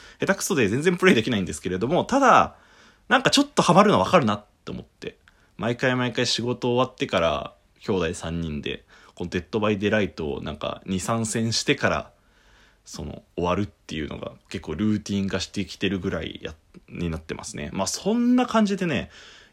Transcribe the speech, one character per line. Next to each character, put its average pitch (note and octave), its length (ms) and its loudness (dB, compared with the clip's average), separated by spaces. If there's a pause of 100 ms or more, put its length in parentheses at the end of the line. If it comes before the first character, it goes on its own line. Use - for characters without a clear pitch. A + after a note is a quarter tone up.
(200)
下 - 80 -4
手 G3 80 2
く - 80 -8
そ - 100 -2
で B2+ 140 4
全 B2+ 160 0
然 F3 140 2
プ F3+ 100 2
レ F#3 60 8
イ - 20 2
で A2+ 80 2
き C3 80 -4
な A2 60 0
い G2 40 0
ん F2+ 40 -2
で F2 80 -6
す - 100 -12
け F#2 60 -4
れ F2+ 100 -4
ど A2 80 -2
も、 D#3 180 0
た C4 140 0
だ、 G3+ 380 6 (500)
な A#3+ 100 4
ん C4 60 0
か - 80 2
ち - 80 4
ょ - 20 8
っ C#4 40 2
と - 180 2
ハ E3+ 100 6
マ F#3+ 120 8
る G#3 60 4
の B2+ 60 6
分 F#2 140 2
か F3+ 80 8
る C#3 60 4
な G#2 100 2
っ - 100 -10 (200)
て - 60 -12
思 - 100 -10
っ - 20 -14
て、 - 340 -16 (400)
毎 A#2 200 -2
回 B2+ 180 2
毎 B2 160 0
回 B2 160 0
仕 - 140 0
事 B2 320 0
終 B2+ 120 4
わ B2 60 -4
っ - 60 -20
て B2 100 -2
か F#2 140 0
ら、 D2+ 320 0 (260)
兄 - 140 -2
弟 E2 220 0
三 E2 260 -6
人 D2+ 200 -6
で、 - 220 -8 (300)
こ - 100 -10
の F2 60 -6
デ F#2 100 -2
ッ F2 100 -8
ド A2 120 -2
バ G#2+ 100 2
イ G#2 60 0
デ G2+ 100 0
イ - 40 0
ラ G#2+ 100 2
イ F2+ 100 -2
ト D2+ 220 -6
を C2 80 -8
な D#2+ 120 -8
ん - 40 -12
か - 280 -8
二、 F#2 140 -2
三 A2+ 260 -2
戦 A2+ 280 -2
し - 100 -2
て C#3+ 120 2
か C3+ 120 -2
ら、 D#2+ 240 -4 (720)
そ - 220 -12
の、 D2 180 -12 (140)
終 F2 80 -2
わ F2+ 100 2
る G2+ 60 0
っ G2+ 60 -4
て - 280 -16
い D#2 80 -6
う D2 60 -8
の - 80 -10
が - 160 -12 (160)
結 - 140 -8
構 D#2+ 120 -8
ル G#2+ 220 2
ー - 40 -6
テ - 120 -6
ィ G2 100 0
ン G2 60 -2
化 F#2 100 -2
し - 80 -6
て G2+ 180 -6
き - 120 -14
て G2+ 100 -2
る F#2+ 120 -2
ぐ F#2+ 100 -4
ら E2+ 140 -4
い - 200 -12
や-、 - 100 -10 (360)
に E2+ 200 -6
な D#2 80 -4
っ D#2+ 40 -14
て - 120 -10
ま - 120 -12
す - 100 -12
ね。 D2+ 160 -8
ま F#2+ 140 -4
あ、 - 20 -4
そ - 260 -4
ん A#3+ 220 2
な B3 100 2
感 A3 200 2
じ G3 100 0
で F#3 120 -2
ね、 A#2+ 220 -2 (440)